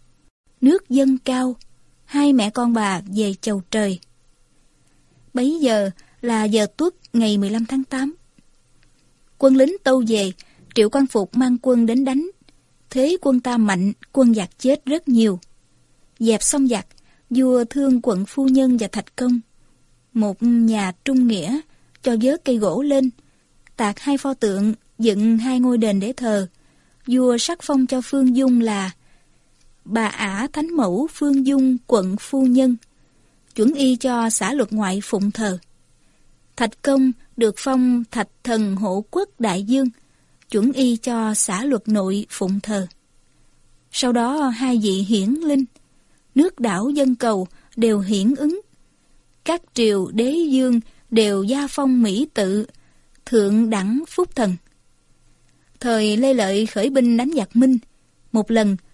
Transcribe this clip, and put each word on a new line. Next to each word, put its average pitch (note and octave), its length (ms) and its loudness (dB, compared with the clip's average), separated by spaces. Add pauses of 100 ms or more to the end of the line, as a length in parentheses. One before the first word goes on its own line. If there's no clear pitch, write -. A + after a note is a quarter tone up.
(600)
Nước D4+ 280 2
dâng C4+ 280 2
cao, B3+ 380 -4 (500)
hai C#4+ 280 2
mẹ G#3+ 160 2
con A#3+ 240 -2
bà G3+ 280 -2 (140)
về G#3 260 0
chầu G#3 200 -4 (100)
trời. G3+ 280 -2 (1300)
Bấy C#4 260 -2
giờ G#3+ 300 2 (320)
là A3+ 220 -2
giờ G#3+ 220 2 (120)
tuất F4 160 0 (200)
ngày G#3+ 240 2
mười G3+ 120 -2
lăm A3+ 160 -4
tháng C4+ 180 -4
tám. C#4 320 -6 (1200)
Quân C4+ 180 6
lính C#4+ 280 4
tâu C4 240 2
về, G3+ 240 -2 (440)
Triệu G#3+ 140 4
Quang C4+ 180 2
Phục G3+ 280 -4
mang B3 260 2
quân A#3+ 240 2
đến A#3+ 200 0
đánh. C#4 240 -4 (600)
Thế D4 320 0
quân C4 180 2
ta A#3+ 180 -2
mạnh, G3+ 360 0 (180)
quân B3 220 4
giặc G3+ 260 -4
chết C#4+ 260 0
rất D#4 220 -4
nhiều. A3+ 320 2 (800)
Dẹp A3+ 240 0
xong C#4 240 0
giặc, A3+ 200 -2 (420)
vua B3+ 340 2
thương B3+ 380 0
quận G3 240 -2
phu C4+ 220 -2
nhân C4 300 4
và A3 100 -2
Thạch - 280 -10
Công. B3 240 0 (720)
Một G#3 300 -2
nhà A3+ 480 2 (140)
trung B3+ 220 2
nghĩa, G#3+ 320 -2 (440)
cho A#3+ 180 0
vớt C4+ 240 0
cây B3 120 0
gỗ G#3 240 0
lên, C#4 280 0 (680)
tạc G3+ 240 -2
hai C#4+ 180 -2
pho C4+ 160 -4
tượng, G#3 400 -2 (260)
dựng A3 380 2
hai B3+ 220 -2
ngôi B3 180 2
đền G#3+ 220 0
để G#3+ 140 -6
thờ. G#3 340 -4 (600)
Vua B3 300 2
sắc E4+ 240 -4
phong C4+ 260 0
cho B3+ 140 -4
Phương B3+ 340 0
Dung B3+ 260 2
là G3+ 300 -4 (920)
bà A3 220 -2
Ả G3+ 460 -6
Thánh E4 240 -6
Mẫu A3+ 340 0
Phương C#4 340 0
Dung C4 320 2 (100)
quận G3 320 0
phu C4+ 260 -2
nhân, B3+ 300 4 (800)
chuẩn A3+ 180 2
y C4 220 2
cho A#3+ 340 -2
xã G#3+ 240 -2
Luật C4 200 -2
Ngoại G3+ 300 -2
phụng G3+ 280 -2
thờ. G3+ 260 -4 (960)
Thạch A3+ 260 -4
Công C4+ 300 2 (260)
được A3 200 0
phong B3+ 540 0
Thạch A3 160 -4 (160)
Thần A3 320 -2
Hộ G3 360 -4
Quốc G4 180 -4 (100)
Đại G3+ 240 -2
Dương, B3+ 260 0 (640)
chuẩn A3+ 200 2
y B3+ 240 0
cho A3+ 380 -4
xã G#3 320 -4
Luật B3 220 -2
Nội G3+ 420 -2
phụng G3 300 -4
thờ. G3 280 -6 (1040)
Sau B3 200 -2
đó B3+ 360 0
hai B3 360 0
vị G3 180 -2
hiển G3+ 280 0
linh, C#4+ 360 0 (680)
nước E4 240 2
đảo A3 300 -2
dân C#4 260 2
cầu G#3 320 -2 (280)
đều A3 240 2
hiển G3+ 360 0
ứng. E4 260 -2 (840)
Các E4+ 180 -4 (120)
triều G3+ 400 0
đế A#3 180 0
dương C4 480 2 (300)
đều G#3 340 2
gia C4+ 240 -2
phong C4 340 0
mỹ A3 320 0
tự, G3+ 320 -2 (600)
thượng A3 440 2
đẳng A3 380 -2
phúc - 280 -4
thần. G3+ 200 0 (1300)
Thời G#3+ 360 0
Lê C4+ 160 2
Lợi G#3 320 0
khởi G#3+ 240 -2
binh A#3+ 280 2
đánh C4 180 -2
giặc - 200 -4
Minh, B3+ 220 4 (540)
một G#3+ 200 -2
lần G#3 260 2 (160)